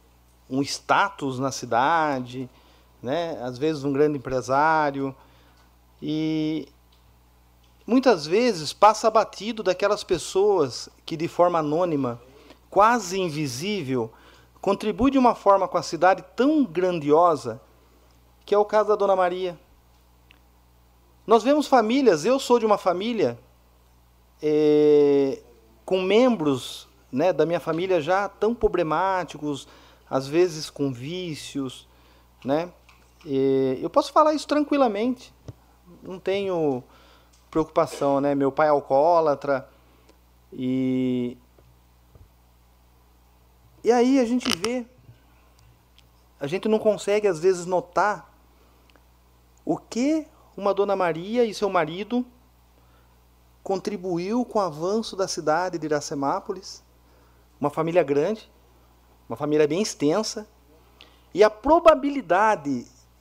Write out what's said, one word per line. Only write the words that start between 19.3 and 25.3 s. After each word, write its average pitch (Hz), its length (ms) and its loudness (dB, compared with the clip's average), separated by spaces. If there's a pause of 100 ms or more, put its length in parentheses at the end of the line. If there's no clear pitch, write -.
Nós 214 160 6
vemos 285 240 2
famílias, 226 560 4
eu 254 160 2
sou 240 200 2
de 220 60 -2
uma 208 120 4
família, 180 600 -2 (1040)
é, 151 1000 4 (420)